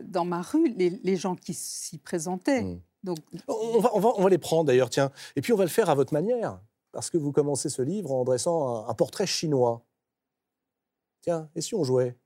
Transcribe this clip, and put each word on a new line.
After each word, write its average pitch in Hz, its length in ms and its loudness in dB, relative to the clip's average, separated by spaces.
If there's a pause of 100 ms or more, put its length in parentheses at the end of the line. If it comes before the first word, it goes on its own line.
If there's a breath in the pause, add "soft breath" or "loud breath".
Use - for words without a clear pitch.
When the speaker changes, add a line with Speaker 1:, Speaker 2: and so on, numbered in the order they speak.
Speaker 1:
dans 175 220 -2
ma 175 160 -4
rue 311 280 2
les, 185 220 0
les 190 260 -2
gens 180 180 -2
qui - 180 -10
s'y - 460 -10
présentaient. 185 640 -2
Speaker 2:
Hmm. 87 180 -8 (220)
Speaker 1:
Donc 180 160 -6 (300)
Speaker 2:
On, - 40 -2
on 226 280 2
va, 226 140 4
on 202 60 4
va, 226 160 6
on 196 60 2
va 190 80 6
les 180 80 6
prendre 165 260 2
d'ailleurs, 127 240 4
tiens. 139 220 0 (260 loud breath)
Et 139 60 -2
puis 233 100 2
on 226 40 4
va 196 80 4
le 165 60 0
faire 208 200 2
à 147 40 6
votre 135 200 0
manière, 175 460 -2 (320)
parce - 180 -8
que 175 80 0
vous 143 140 -4
commencez 143 360 0
ce 135 140 -4
livre 165 300 -4
en 127 120 0
dressant 127 640 -2
un, - 20 -16
un 117 60 -4
portrait 170 320 -2
chinois. 123 580 0 (1400)
Tiens, 165 340 -4
et 170 60 -8
si - 140 -6
on 185 100 0
jouait 127 420 0